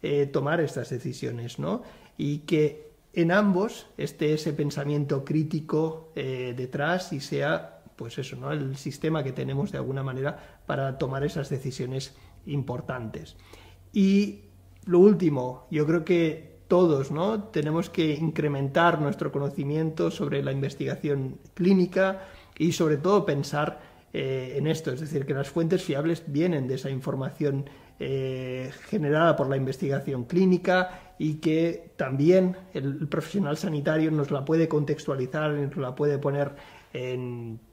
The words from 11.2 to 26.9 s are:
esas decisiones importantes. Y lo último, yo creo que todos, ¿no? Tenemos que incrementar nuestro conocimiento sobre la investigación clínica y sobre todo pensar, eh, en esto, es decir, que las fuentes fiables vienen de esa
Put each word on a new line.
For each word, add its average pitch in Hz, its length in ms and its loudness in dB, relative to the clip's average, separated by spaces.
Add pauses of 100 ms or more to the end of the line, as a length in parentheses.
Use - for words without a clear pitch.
esas 151 260 -4
decisiones 135 680 -6 (300)
importantes. 127 920 -6 (580)
Y 196 520 4 (400)
lo 175 140 6
último, 160 720 6
yo 147 160 2
creo 165 200 2
que 165 540 0 (100)
todos, 160 420 6
¿no? 202 340 -2
Tenemos 156 440 -2
que 160 240 2
incrementar 151 880 2
nuestro 143 300 -2
conocimiento 151 800 -2
sobre 143 320 -2
la 135 80 -2
investigación 135 880 -4 (160)
clínica 190 720 2 (300)
y 180 140 2
sobre 156 260 2
todo 190 280 4
pensar, 147 560 -2 (320)
eh, 131 420 -4
en 143 120 0
esto, 156 240 -2
es 127 80 -4
decir, 147 260 -4
que 151 80 -2
las 139 160 -2
fuentes 170 340 2
fiables 160 440 -2
vienen 147 400 0
de 127 80 -2
esa 135 160 -6